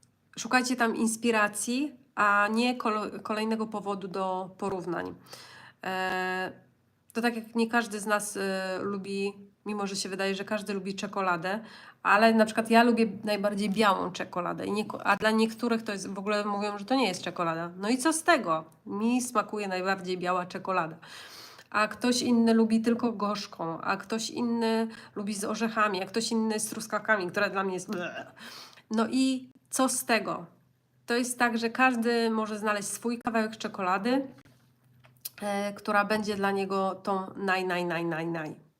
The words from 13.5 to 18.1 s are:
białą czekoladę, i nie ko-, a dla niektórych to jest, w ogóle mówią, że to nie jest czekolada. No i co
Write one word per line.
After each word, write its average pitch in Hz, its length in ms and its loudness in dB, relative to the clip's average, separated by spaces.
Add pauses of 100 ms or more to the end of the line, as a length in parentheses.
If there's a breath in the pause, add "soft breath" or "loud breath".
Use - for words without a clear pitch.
białą 185 420 4
czekoladę, 175 540 -4
i 190 60 -2
nie 214 140 0
ko-, - 220 -8
a 202 80 4
dla 214 160 2
niektórych 226 520 2
to 214 80 -6
jest, 196 180 -6
w 196 100 -8
ogóle 208 260 0
mówią, 208 320 -2
że 202 80 -10
to 254 100 0
nie 254 120 4
jest 180 160 -4
czekolada. 170 540 -2
No 196 120 -2
i 262 80 2
co 320 160 2